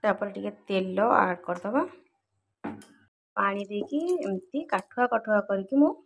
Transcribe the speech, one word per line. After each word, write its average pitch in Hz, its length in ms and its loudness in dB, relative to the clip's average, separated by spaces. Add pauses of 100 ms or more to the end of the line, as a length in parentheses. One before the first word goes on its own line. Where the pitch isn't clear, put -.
ତାପରେ 202 280 0
ଟିକେ 202 200 -8 (140)
ତେଲ 190 480 0
ଆଡ୍ 185 280 4
କରିଦେବା। 208 420 -2 (1500)
ପାଣି 202 300 -2
ଦେଇକି 208 360 -4 (160)
ଏମିତି 202 480 -6
କାଠୁଆ 247 420 -2
କାଠୁଆ 220 340 2
କରିକି 196 340 -2
ମୁଁ 294 180 6 (120)